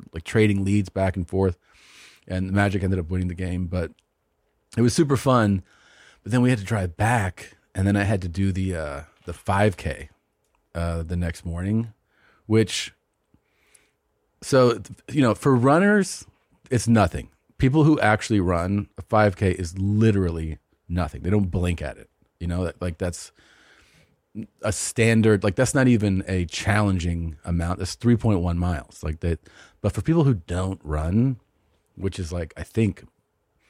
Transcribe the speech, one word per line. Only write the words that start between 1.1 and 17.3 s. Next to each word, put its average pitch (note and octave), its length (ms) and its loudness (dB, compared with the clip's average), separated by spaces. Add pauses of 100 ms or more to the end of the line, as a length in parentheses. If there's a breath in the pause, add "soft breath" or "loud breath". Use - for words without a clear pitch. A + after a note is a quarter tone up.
and F2+ 120 -4
forth, F#2+ 300 0 (720 soft breath)
and F#2+ 200 -4
the F#2+ 40 -6
Magic G2+ 320 2
ended F#2+ 160 0
up D#2+ 100 -6
winning F#2 180 -2
the F2+ 60 -8
game. F2+ 320 -6
But E2+ 240 -4 (840)
it A#2 60 2
was A#2+ 120 4
super C#3+ 220 2
fun. G#2+ 460 2 (600 soft breath)
But G#2 100 -14
then B2 100 2
we B2 80 4
had B2 100 0
to G2 40 -10
drive F#2 320 -4
back, G#2+ 600 -2 (180)
and F#2+ 120 0
then G2+ 100 4
I G2+ 80 2
had G2 180 0
to F#2 60 -6
do G2 240 -2
the, F#2+ 240 -4
uh, D2 240 -8 (240)
the F2 80 -10
five G2 440 0
K, - 340 -10 (600)
uh, E2+ 300 -4
the E2+ 140 -6
next E2+ 280 -6
morning, G2+ 480 -4 (540)
which, A2 460 0 (1500)
so, B2 380 4 (300)
you C#3 120 0
know, A2+ 120 4
for C#3 200 2
runners, F3+ 720 2 (440)
it's A#2+ 160 0
nothing. G#2 440 2 (280)